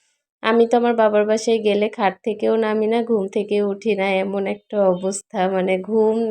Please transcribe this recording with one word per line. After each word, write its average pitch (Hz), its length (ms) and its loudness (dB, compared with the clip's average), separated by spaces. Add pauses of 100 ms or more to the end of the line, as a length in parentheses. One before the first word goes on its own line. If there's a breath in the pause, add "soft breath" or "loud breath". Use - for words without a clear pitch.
(420)
আমি 233 240 4
তো 233 100 0
আমার 240 200 2
বাবার 208 300 2
বাসায় 220 340 0
গেলে 208 280 2
খাট 202 340 -2
থেকেও 220 340 -2
নামি 214 300 0
না, 226 160 0
ঘুম 226 260 -2
থেকেও 202 400 -2
উঠি 202 260 -2
না, 196 120 0 (100)
এমন 196 300 -2
একটা 208 300 -8 (100)
অবস্থা, 190 600 -2
মানে 185 300 0
ঘুম 220 380 0 (140)